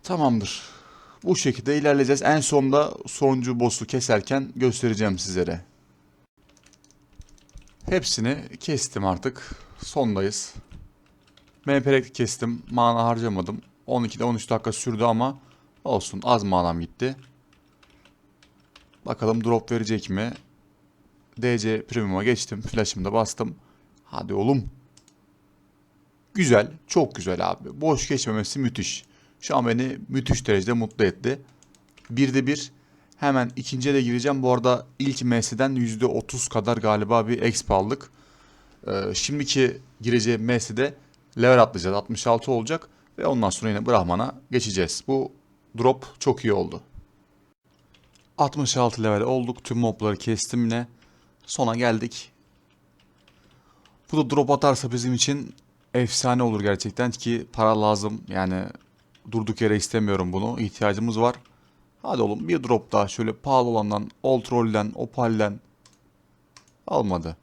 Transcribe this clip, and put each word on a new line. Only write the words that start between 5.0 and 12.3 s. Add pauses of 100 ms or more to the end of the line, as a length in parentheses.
sizlere. (2250)
Hepsini (240)
kestim
artık. (280)
Sondayız. (1120)
M
P
R
kestim.